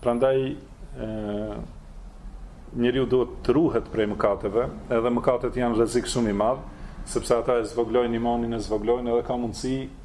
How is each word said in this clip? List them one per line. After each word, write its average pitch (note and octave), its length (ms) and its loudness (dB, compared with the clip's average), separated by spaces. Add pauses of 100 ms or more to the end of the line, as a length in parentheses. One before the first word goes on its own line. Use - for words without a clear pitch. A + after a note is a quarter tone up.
Prandaj, C3 360 4 (120)
e, - 580 -10 (1700)
njeriu B2 320 4
duhet B2 380 2
të B2 100 4
ruhet C3 380 2
prej G#2+ 180 2
mëkateve, G2+ 540 2 (260)
edhe A#2+ 220 2
mëkatet B2 480 0
janë A#2 180 2
rrezik A#2 320 2
shumë A2+ 220 2
i - 20 0
madh, A2+ 300 0 (420)
sepse - 300 0
ata B2 240 2
e G#2+ 80 -4
zvoglojnë A#2 480 2
imanin, A#2 400 0
e - 80 -2
zvoglojnë, A#2 480 0
edhe A#2 100 2
ka B2 160 -2
mundësi B2+ 380 -4 (280)